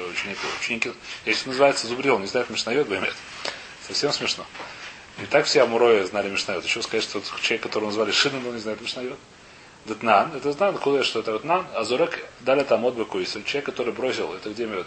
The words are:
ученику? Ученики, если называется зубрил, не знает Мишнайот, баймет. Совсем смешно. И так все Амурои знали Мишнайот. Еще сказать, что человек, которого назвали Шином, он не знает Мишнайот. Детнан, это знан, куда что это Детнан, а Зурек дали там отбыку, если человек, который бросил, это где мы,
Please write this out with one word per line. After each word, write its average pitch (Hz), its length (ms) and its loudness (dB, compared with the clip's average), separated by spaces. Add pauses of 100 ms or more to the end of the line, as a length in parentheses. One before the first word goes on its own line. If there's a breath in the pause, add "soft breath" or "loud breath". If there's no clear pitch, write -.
ученику? 95 400 -6 (140)
Ученики, - 320 -2 (320 loud breath)
если 110 240 0
называется 131 400 4
зубрил, 127 300 2
не 98 80 -4
знает 120 220 0
Мишнайот, 113 400 0
баймет. 98 260 -2 (720 loud breath)
Совсем 143 260 0
смешно. - 340 -4 (760 loud breath)
И 101 60 -8
так 151 200 6
все 147 160 6
Амурои 117 420 6
знали 98 260 -2
Мишнайот. 95 340 -2
Еще - 180 0
сказать, 110 220 -2
что - 160 -4 (220)
человек, 113 200 0
которого 107 260 -2
назвали 104 240 2
Шином, 131 340 2
он 120 80 -6
не 117 60 -6
знает 107 200 -6
Мишнайот. 127 380 -8 (680 loud breath)
Детнан, 110 480 2
это 143 180 -2
знан, 185 260 0
куда 139 260 2
что - 160 0
это 110 120 -4
Детнан, 160 420 0
а 113 100 0
Зурек 123 400 0 (160)
дали 131 220 4
там 117 240 4
отбыку, 117 320 0
если 92 240 -4
человек, 143 240 -4
который 120 260 -2
бросил, 107 400 -2
это 95 180 -8
где 113 160 -4
мы, 98 200 -4